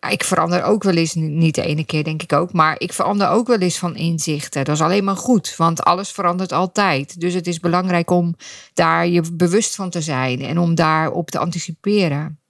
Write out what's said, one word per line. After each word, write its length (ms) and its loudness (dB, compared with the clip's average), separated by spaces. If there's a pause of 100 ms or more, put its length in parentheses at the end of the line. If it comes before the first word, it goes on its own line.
ik 140 -2
verander 400 2
ook 200 2
wel 100 2
eens, 200 2
niet 420 2
de 100 -2
ene 200 -2
keer 180 -2
denk 200 -6
ik 100 -2
ook, 200 0
maar 260 2
ik 140 -6
verander 360 0
ook 180 2
wel 100 2
eens 200 0
van 180 -4
inzichten. 720 -2
Dat 100 0
is 60 0
alleen 220 2
maar 140 -2
goed, 380 0
want 280 2
alles 280 2
verandert 400 -2
altijd. 680 0
Dus 140 -2
het 140 -2
is 120 -4
belangrijk 500 0
om 260 2 (380)
daar 340 2
je 260 2
bewust 420 2
van 140 -8
te 120 -6
zijn 400 -2
en 160 -4
om 180 2
daarop 560 2
te 80 -4
anticiperen. 1000 -2 (100)